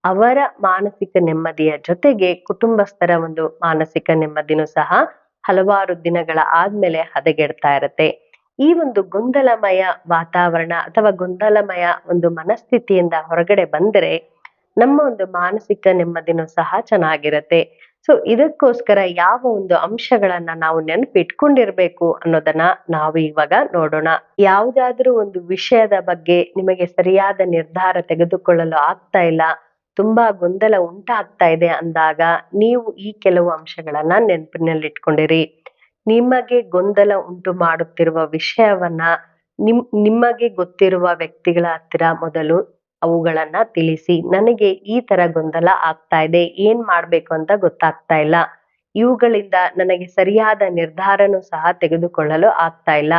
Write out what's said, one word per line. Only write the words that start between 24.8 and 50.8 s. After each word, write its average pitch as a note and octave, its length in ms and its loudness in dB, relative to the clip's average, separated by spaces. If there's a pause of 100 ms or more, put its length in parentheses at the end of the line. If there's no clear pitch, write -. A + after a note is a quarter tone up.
ಒಂದು G3+ 280 -2
ವಿಷಯದ G3+ 580 0
ಬಗ್ಗೆ F3 420 0
ನಿಮಗೆ F#3 440 -2
ಸರಿಯಾದ F#3+ 600 0
ನಿರ್ಧಾರ F3 560 -2
ತೆಗೆದುಕೊಳ್ಳಲು E3+ 720 0
ಆಗ್ತಾ F3 460 0
ಇಲ್ಲ, E3 200 2 (540)
ತುಂಬಾ A3 360 2
ಗೊಂದಲ F#3+ 480 0
ಉಂಟಾಗ್ತಾ F#3+ 680 -2
ಇದೆ E3 200 2
ಅಂದಾಗ D#3+ 540 -2 (200)
ನೀವು A3+ 540 -2
ಈ G3+ 160 -14
ಕೆಲವು F3+ 380 0
ಅಂಶಗಳನ್ನ D#3+ 720 -6
ನೆನಪಿನಲ್ಲಿಟ್ಕೊಂಡಿರಿ. D#3+ 1400 -2 (440)
ನಿಮಗೆ B3 540 2
ಗೊಂದಲ G3+ 500 0 (180)
ಉಂಟು F3+ 240 -8
ಮಾಡುತ್ತಿರುವ E3 760 -2
ವಿಷಯವನ್ನ E3+ 760 0 (580)
ನಿಮ್-, A3 440 0
ನಿಮಗೆ A#3 460 2
ಗೊತ್ತಿರುವ F3+ 680 0
ವ್ಯಕ್ತಿಗಳ E3+ 580 -2
ಹತ್ತಿರ D#3+ 280 -6 (200)
ಮೊದಲು D#3+ 640 -4 (180)
ಅವುಗಳನ್ನ E3 600 -2
ತಿಳಿಸಿ. E3 680 -2
"ನನಗೆ G#3 400 2
ಈ G#3 300 -6
ತರ F#3+ 180 0 (120)
ಗೊಂದಲ E3 380 -2 (140)
ಆಗ್ತಾ D#3+ 380 -2
ಇದೆ, E3+ 220 2
ಏನ್ G3+ 400 0
ಮಾಡ್ಬೇಕು E3+ 500 -2
ಅಂತ D#3+ 220 -4
ಗೊತ್ತಾಗ್ತಾ E3 600 -2
ಇಲ್ಲ, D#3 200 2 (600)
ಇವುಗಳಿಂದ A3+ 580 0 (240)
ನನಗೆ F3+ 280 -2
ಸರಿಯಾದ G#3 640 0
ನಿರ್ಧಾರನೂ F#3+ 720 0